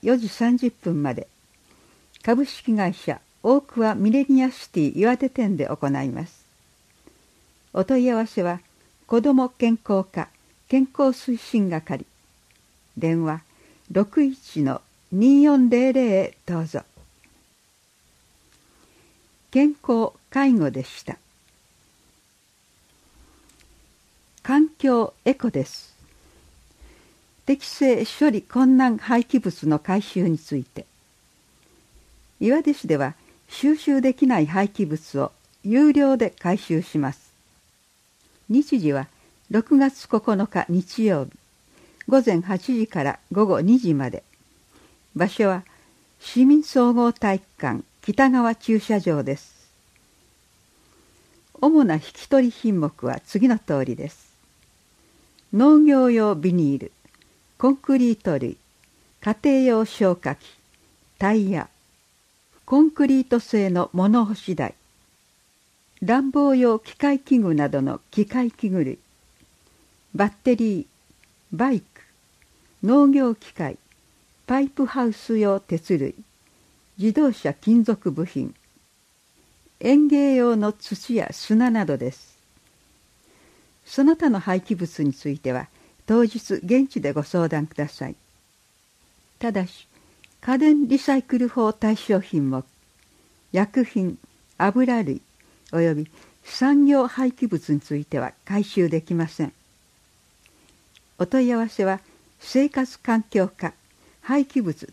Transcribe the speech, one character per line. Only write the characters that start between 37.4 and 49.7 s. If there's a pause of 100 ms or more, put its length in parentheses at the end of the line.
日
時
は (440)
六
月
九
日
日
曜
日、 (800)
午
前
八
時
か
ら (120)
午
後
二
時
ま
で。 (880)
場
所
は (560)
市
民
総
合
体
育 (140)
館 (180)
北
側
駐
車
場
で
す。 (1900)